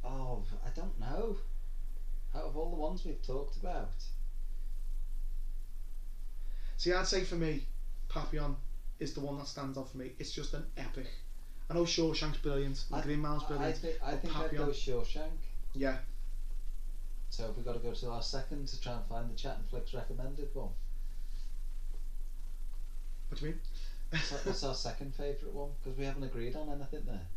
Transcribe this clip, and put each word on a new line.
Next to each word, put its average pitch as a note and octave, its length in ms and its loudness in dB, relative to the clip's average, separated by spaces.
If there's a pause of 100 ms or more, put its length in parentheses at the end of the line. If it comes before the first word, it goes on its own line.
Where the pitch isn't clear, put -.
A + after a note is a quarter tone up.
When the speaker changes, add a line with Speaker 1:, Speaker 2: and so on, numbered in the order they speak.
Speaker 1:
Oh, B2+ 400 0 (220)
I - 100 2
don't - 240 0
know. A3 360 0 (1000)
Out - 80 0
of C#3+ 140 -2
all D#3+ 120 0
the E3+ 60 0
ones D#3+ 300 0
we've E3 200 0
talked - 320 0
about. C#3+ 320 0 (3000)
Speaker 2:
See, F3 160 2
I'd F#3+ 140 2
say F#3+ 160 2
for F3 120 0
me, D#3 300 2 (440)
Papillon C#3+ 460 2 (440)
is C#3 140 -4
the D3 80 -4
one C#3+ 160 -4
that C#3 100 -6
stands C3+ 300 -6
out C3+ 120 -6
for - 80 -10
me. C3 220 -8
It's C#3+ 120 -6
just - 220 -2
an C#3+ 120 -2 (120)
epic. B2+ 300 -2 (600)
I D#3 40 -2
know E3+ 100 4
Shawshank's D3+ 540 2
brilliant, C#3 540 2
The - 60 0
Speaker 1:
I, - 40 2
Speaker 2:
Green D3 200 2
Mile's D3 220 2
Speaker 1:
I, - 40 0
Speaker 2:
brilliant, D3+ 280 2
Speaker 1:
I - 40 -2
thi-, E3 140 0 (100)
I C#3+ 80 2
Speaker 2:
but C#3+ 100 2
Speaker 1:
think D#3+ 160 4
I'd - 40 4 (100)
Speaker 2:
Papillon C#3+ 160 4
Speaker 1:
go C#3+ 60 4
Shawshank. - 580 4 (420)
Speaker 2:
Yeah. - 240 4 (1300)
Speaker 1:
So A2+ 160 0
have - 100 0
we A2+ 60 0
gotta A#2+ 160 2
go A#2+ 140 2
to A#2+ 180 0
our A2+ 100 0
second C#3 460 0
to - 120 -2
try - 140 0
and - 120 0
find - 260 0
the - 40 0
Chat - 220 0
and - 100 2
Flicks - 260 0
recommended C#3+ 600 0
one? - 160 0 (2500)
Speaker 2:
What C#3+ 100 -2
do C#3 80 0
you D#3+ 60 -2
mean? - 60 -2 (520)
Speaker 1:
What's D#3 200 2
our, C#3 80 -2
what's - 240 0
Speaker 2:
<laughs> - 20 0
Speaker 1:
our C3 100 0
second B2+ 400 -4
favourite C#3+ 400 -2
one? C#3+ 140 -2 (140)
'Cause C3 140 -4
we C#3 80 0
haven't C#3 180 -2
agreed A#2 320 -2
on D3+ 140 -2
anything C#3+ 380 0
there. G#3+ 140 0 (140)